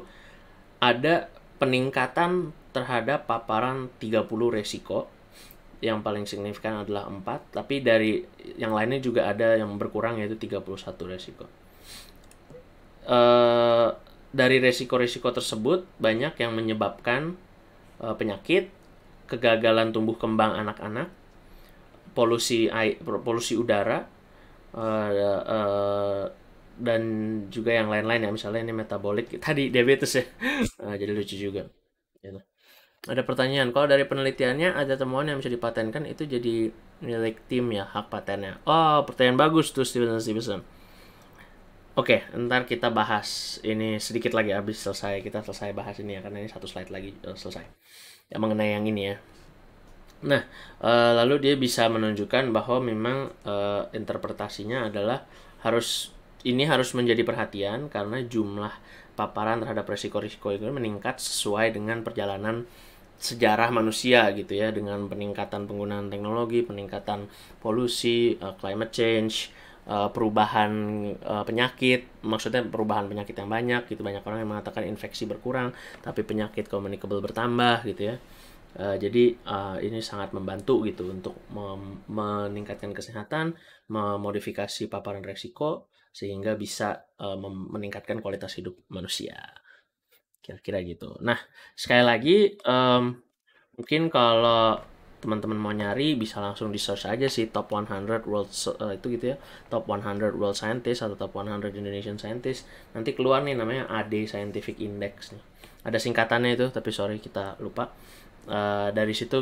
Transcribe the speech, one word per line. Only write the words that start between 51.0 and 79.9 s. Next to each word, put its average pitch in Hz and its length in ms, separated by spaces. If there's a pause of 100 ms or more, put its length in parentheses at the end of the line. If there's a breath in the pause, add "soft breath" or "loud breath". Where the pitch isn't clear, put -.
lalu 139 220
dia 139 160
bisa 123 320
menunjukkan 110 580
bahwa 120 320
memang, 123 480 (160)
eh, 101 380 (100)
interpretasinya 107 960
adalah 107 380 (340 loud breath)
harus - 500 (320)
ini 127 240
harus 127 240
menjadi 120 320
perhatian 110 640
karena 104 320
jumlah 107 520 (440 loud breath)
paparan 110 480
terhadap 107 240
resiko-resiko 104 640
itu 104 160
meningkat 117 560
sesuai 110 480
dengan 110 320
perjalanan 104 640 (480 loud breath)
sejarah 113 560
manusia 113 640
gitu 101 160
ya, 104 240
dengan 101 320
peningkatan 101 560
penggunaan 101 480
teknologi, 113 560
peningkatan 101 640 (320 loud breath)
polusi, 117 720
eh, 95 240
climate 101 320
change, 113 640 (320 loud breath)
eh, 104 240
perubahan, 107 600 (440)
eh, 104 320
penyakit, 127 800
maksudnya 110 400
perubahan 107 400
penyakit 101 320
yang 101 80
banyak 123 400
gitu. - 160
Banyak 101 240
orang 110 160
yang 107 80
mengatakan 104 320
infeksi 101 400
berkurang, 123 480 (320 loud breath)
tapi - 240
penyakit 107 400
communicable 101 560
bertambah 120 640
gitu 101 240
ya. 127 40 (580 loud breath)
Eh, 98 240
jadi, 117 400
eh, 98 480
ini 113 160